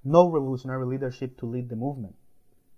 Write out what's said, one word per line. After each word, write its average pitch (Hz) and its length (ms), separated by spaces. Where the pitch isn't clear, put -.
no 170 240
revolutionary 131 560
leadership 131 540
to 127 60
lead 123 220
the 120 80
movement. 123 400